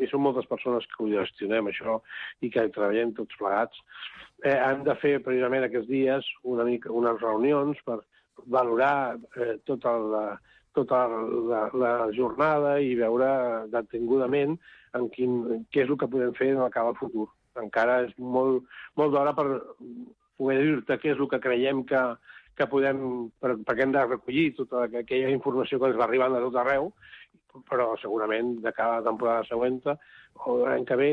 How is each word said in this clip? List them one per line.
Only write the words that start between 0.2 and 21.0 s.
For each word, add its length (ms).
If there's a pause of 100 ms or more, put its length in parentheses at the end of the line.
moltes 240
persones 420
que 180
ho 20
gestionem, 640
això, 300 (400)
i 100
que 180
treballem 460
tots 220
plegats. 420 (640)
Eh, 140
hem 260
de 120
fer, 280
precisament, 400
aquests 240
dies 380 (180)
una 220
mica, 260
unes 300
reunions 640
per 160 (440)
valorar, 720 (200)
eh, 280
tota 340
la, 280 (500)
tota 320
la, 640
la 220 (180)
jornada 720
i 140
veure 340 (400)
detingudament 880 (360)
en 160
quin, 300 (320)
què 140
és 40
el 80
que 140
podem 240
fer 160
en 100
el 100
cap 180
al 100
futur. 300 (260)
Encara 460
és 140
molt, 480 (320)
molt 180
d'hora 220
per 100 (920)
poder 260
dir-te 340
què 160